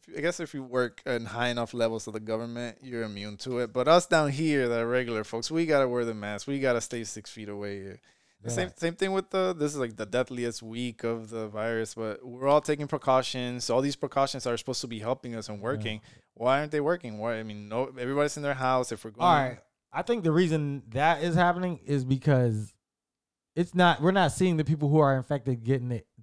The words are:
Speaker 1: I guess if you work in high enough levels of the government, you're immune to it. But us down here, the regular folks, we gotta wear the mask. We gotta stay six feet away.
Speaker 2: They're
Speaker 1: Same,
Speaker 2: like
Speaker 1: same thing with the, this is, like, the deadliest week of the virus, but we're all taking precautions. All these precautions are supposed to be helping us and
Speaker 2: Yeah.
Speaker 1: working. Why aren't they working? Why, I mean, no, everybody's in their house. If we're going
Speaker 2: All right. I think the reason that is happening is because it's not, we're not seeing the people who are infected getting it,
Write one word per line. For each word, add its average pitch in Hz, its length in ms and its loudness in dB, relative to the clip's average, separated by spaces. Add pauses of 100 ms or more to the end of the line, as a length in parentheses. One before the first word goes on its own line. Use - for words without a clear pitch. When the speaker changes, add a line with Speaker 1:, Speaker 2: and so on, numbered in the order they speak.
(160)
Speaker 1:
I 143 60 -6
guess 175 180 0
if 165 140 -8
you 139 100 -6
work 123 420 -2
in 120 200 -2
high 120 240 -2
enough 117 240 -4
levels 113 340 0
of 110 60 -12
the 110 60 -6
government, 117 640 -6
you're 123 180 -8
immune 104 360 -8
to 127 220 -4
it. 117 140 -2
But 127 140 2
us 170 180 8
down 156 240 4
here, 139 400 2
the 117 160 0
regular 120 380 0
folks, 117 260 -6
we 165 160 0
gotta 143 240 4
wear 120 160 0
the 113 80 -4
mask. 104 340 -8
We 139 120 -2
gotta 127 200 2
stay 117 240 -6
six - 280 -14
feet 107 180 -12
away. 101 500 -10 (420)
Speaker 2:
They're 120 100 -8
Speaker 1:
Same, 180 180 -2
Speaker 2:
like - 100 -20
Speaker 1:
same 165 160 -2
thing 190 160 0
with 190 180 -2
the, 185 240 2
this 147 180 0
is, 151 60 -6
like, 117 200 -2
the 110 80 -4
deadliest 120 580 -2
week 117 400 -8
of 117 260 -4
the 113 180 -6
virus, 110 460 -4
but 113 320 -6
we're 127 220 -4
all 147 140 8
taking 147 260 -2
precautions. 127 800 0
All 123 120 4
these 139 140 -2
precautions 139 520 -2
are 120 100 0
supposed - 240 -6
to 127 60 -8
be 117 120 -8
helping 120 360 -4
us 107 120 -8
and 104 120 -10
Speaker 2:
Yeah. 101 40 -12
Speaker 1:
working. 107 380 -4 (320)
Why 127 260 2
aren't 151 120 -4
they 151 100 0
working? 143 380 -4
Why, 113 200 -2
I 110 40 -8
mean, 104 260 -12
no, 127 300 -4
everybody's 143 380 0
in 147 60 -8
their 143 120 -2
house. 131 360 0
If 110 140 -10
we're 113 60 -10
going 156 160 0
Speaker 2:
All 170 80 8
right. 127 240 0 (340)
I 151 80 -4
think 233 220 -2
the 160 80 4
reason 151 580 2
that 147 320 2
is 170 140 0
happening 175 500 2
is 139 180 0
because 127 680 2 (800)
it's 175 200 -2
not, 175 260 6
we're 175 100 4
not 180 200 4
seeing 185 260 2
the 156 80 2
people 147 240 0
who 151 100 6
are 139 180 6
infected 127 460 -2
getting 123 280 0
it, 113 160 -6 (160)